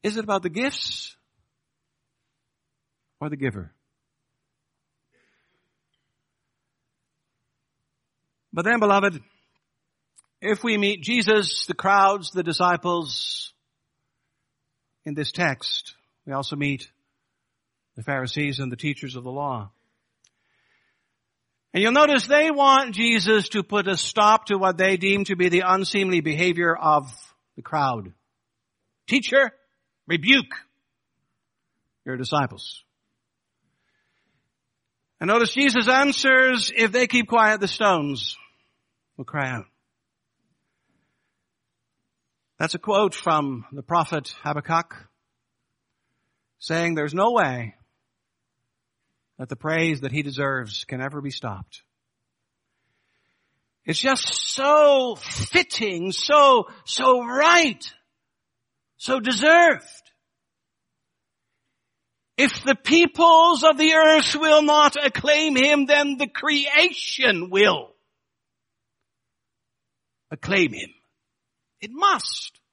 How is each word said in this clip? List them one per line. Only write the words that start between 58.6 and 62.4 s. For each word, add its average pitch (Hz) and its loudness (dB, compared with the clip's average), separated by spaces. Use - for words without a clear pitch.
so 262 -4
deserved. 294 2
If - 0